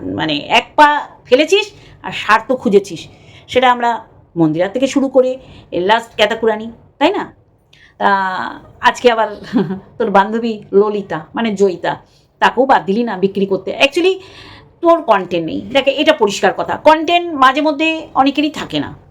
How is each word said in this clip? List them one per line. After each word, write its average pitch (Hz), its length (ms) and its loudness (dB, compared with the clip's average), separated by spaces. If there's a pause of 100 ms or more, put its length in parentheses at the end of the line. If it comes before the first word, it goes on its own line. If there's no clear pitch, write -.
(160)
মানে, 156 220 -4
এক - 380 -2
পা 294 320 4 (180)
ফেলেছিস 320 460 2 (320)
আর 185 80 -10
স্বার্থ 226 400 0
খুঁজেছিস। 196 560 0 (400)
সেটা 254 240 2
আমরা 233 340 -2 (320)
মন্দিরা 165 300 0
থেকে 254 200 -2
শুরু 269 220 -2
করে 254 280 2 (340)
লাস্ট 214 440 0
ক্যাতাকুরানি, 220 560 0 (260)
তাই 311 140 2
না? - 240 -6 (600)
তা 202 120 2 (720)
আজকে 240 300 2
আবার 214 240 -2 (280)
<laughs> 185 340 -12
তোর 214 140 -2
বান্ধবী 214 480 0 (140)
ললিতা, 196 520 0 (100)
মানে 226 200 -4
জয়িতা, 180 460 -2 (380)
তাকেও 269 260 2
বাদ 196 200 2
দিলি 202 180 0
না 214 140 -6
বিক্রি 190 280 -2
করতে। 190 360 -4
Actually, 349 340 2 (680)
তোর 330 200 4
কনটেন্ট 190 440 0
নেই। 185 160 -6
দেখ, 254 260 -2
এটা 277 260 4
পরিষ্কার 196 440 0
কথা, 170 200 -4
কনটেন্ট 330 560 2
মাঝে 269 280 2
মধ্যে 311 520 -2
অনেকেরই 277 360 0
থাকে 156 300 -8
না, - 180 -8 (140)